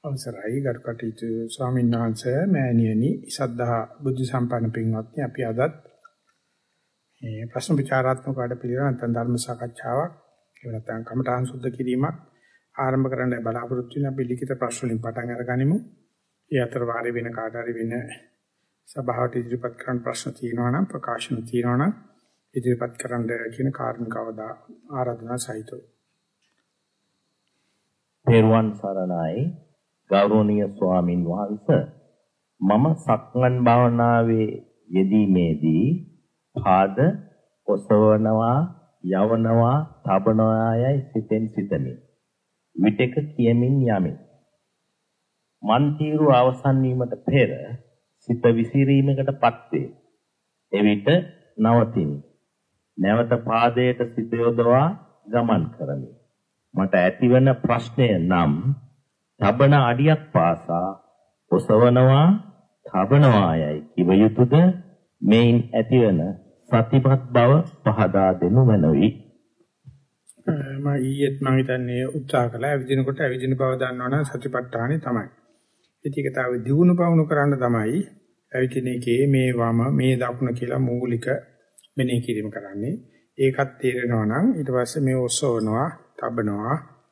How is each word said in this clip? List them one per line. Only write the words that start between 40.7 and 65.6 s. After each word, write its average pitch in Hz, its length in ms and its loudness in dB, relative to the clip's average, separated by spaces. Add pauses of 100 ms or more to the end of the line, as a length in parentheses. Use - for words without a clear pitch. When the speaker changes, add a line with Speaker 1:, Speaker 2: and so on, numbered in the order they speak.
Speaker 2:
යයි 131 300 0
සිතෙන් 110 440 -4
සිතමි. 135 460 -4 (840)
විටෙක 107 400 0 (120)
කියමින් 120 560 2
යමි. 98 300 0 (1500)
මන් 113 280 2
තීරුව 151 400 0
අවසන් 127 480 2
වීමට 127 420 -2
පෙර 131 280 2 (680)
සිත 120 280 -6
විසිරීමකට 135 880 2
පත් - 360 -2
වේ. 131 200 -4 (840)
එවිට 101 360 2 (460)
නවතිමි. 110 640 2 (800)
නැවත 113 420 0
පාදයට 120 680 0
සිත 113 240 -6
යොදවා 117 560 4 (360)
ගමන් 113 460 0
කරමි. 123 400 -10 (640)
මට 95 220 -2
ඇතිවන 123 520 4 (100)
ප්‍රශ්නය - 500 -2 (100)
නම්, 85 360 2 (840)
තබන 127 360 4
අඩියක් 139 520 2
පාසා 85 600 0 (640)
ඔසවනවා, 123 760 6 (580)
තබනවා 104 680 4
යයි 78 340 -2
කිව 90 240 0
යුතුද? 110 420 6 (680)
මෙයින් 117 360 6 (120)